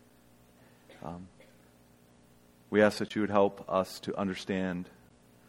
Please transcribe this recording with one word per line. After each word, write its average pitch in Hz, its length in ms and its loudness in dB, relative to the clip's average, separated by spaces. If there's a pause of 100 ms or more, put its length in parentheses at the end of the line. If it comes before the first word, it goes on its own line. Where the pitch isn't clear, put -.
(1040)
Um, 87 240 -14 (1400)
we 101 120 6
ask 104 160 6
that - 180 -6
you 110 60 0
would 101 80 0
help 101 400 2
us 92 300 0
to - 180 -8
understand 92 720 -4 (600)